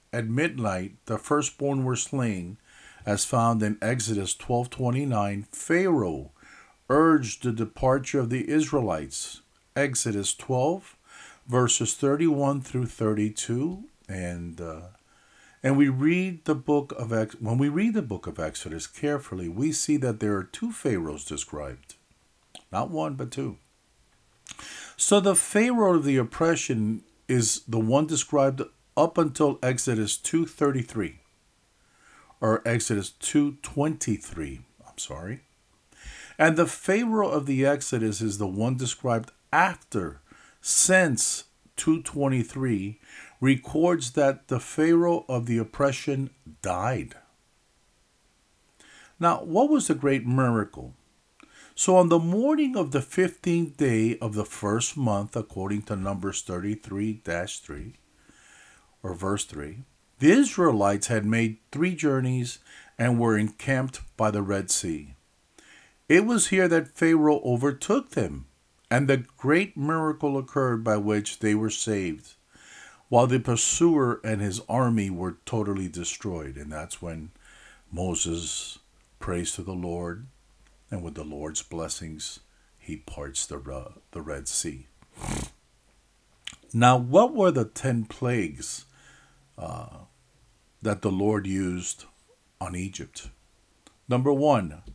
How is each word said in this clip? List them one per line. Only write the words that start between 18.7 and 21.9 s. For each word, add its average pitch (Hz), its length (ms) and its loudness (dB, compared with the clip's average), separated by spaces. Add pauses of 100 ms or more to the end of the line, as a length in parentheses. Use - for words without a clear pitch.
carefully, 131 640 -4
we 127 240 -2
see 147 240 0
that 123 240 -2
there 107 160 2
are 95 80 -4
two - 260 -6
Pharaohs 82 540 -4
described. 71 720 -10 (760)